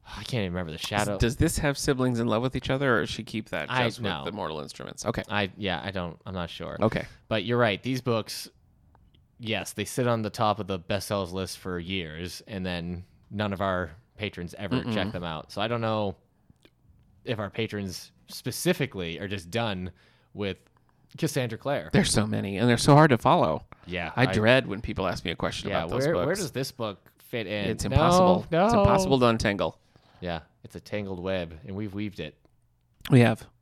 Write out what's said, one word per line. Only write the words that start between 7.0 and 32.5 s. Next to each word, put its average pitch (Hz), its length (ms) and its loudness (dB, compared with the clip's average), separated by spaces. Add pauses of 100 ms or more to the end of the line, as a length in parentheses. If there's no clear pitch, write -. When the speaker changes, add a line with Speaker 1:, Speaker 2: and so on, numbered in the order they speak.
Speaker 1:
But 110 160 0
you're 120 140 0
right. 110 240 2
These 127 200 -4
books, - 480 -4 (920)
yes, 107 320 -4
they 104 140 -4
sit 127 200 -2
on 117 140 2
the 107 100 -4
top 107 300 0
of 98 60 -6
the 95 120 -4
bestsellers 98 540 -4
list 92 240 -4
for 90 220 -6
years, 85 680 -6
and 95 200 -6
then 87 380 -6 (260)
none 101 240 -4
of 92 80 -4
our 90 300 -2 (260)
patrons 92 400 -8
ever 101 240 -4
Speaker 2:
Mm-mm. 123 100 -4
Speaker 1:
check 101 180 -2
them 90 140 -8
out. 80 280 -8
So 101 100 -4
I 110 60 0
don't 120 120 -2
know 107 360 -2 (1080)
if 117 140 -6
our 104 100 -4
patrons 101 640 -6 (160)
specifically 110 920 -4
are 98 100 -6
just 92 220 -8
done 95 400 -2 (420)
with 98 240 -4 (640)
Cassandra 123 400 -2
Clare. 113 340 -4
Speaker 2:
There's - 180 4
so 107 160 2
many, 107 300 -2
and 113 120 4
they're 117 100 6
so 151 160 8
hard 151 160 10
to 117 80 4
follow. 127 460 4 (220)
Speaker 1:
Yeah, 87 300 -4
Speaker 2:
I 117 60 4
Speaker 1:
I 131 40 6
Speaker 2:
dread 117 400 4
when 101 140 -6
people 95 260 -4
ask - 180 -4
me 90 80 -2
a 82 40 -6
question - 320 -4
Speaker 1:
Yeah, 98 120 0
Speaker 2:
about 82 100 -4
those 135 160 0
Speaker 1:
where, 165 80 2
Speaker 2:
books. 90 120 0
Speaker 1:
where 165 100 0
does 170 160 -6
this 139 200 -4
book 107 460 -8
fit 113 280 -6
in? 101 220 -2
Speaker 2:
It's - 160 -2
Speaker 1:
No, 101 80 -2
Speaker 2:
impossible. 175 580 6
Speaker 1:
no. 165 140 4
Speaker 2:
It's 226 100 4
impossible 190 460 6
to 123 60 8
untangle. 101 520 2 (420)
Speaker 1:
Yeah, 85 200 -4 (240)
it's - 120 -16
a 90 40 -12
tangled 98 400 -6
web, 87 460 -4
and 95 100 -10
we've 104 160 -6
weaved 101 280 -6
it. 78 140 -8 (760)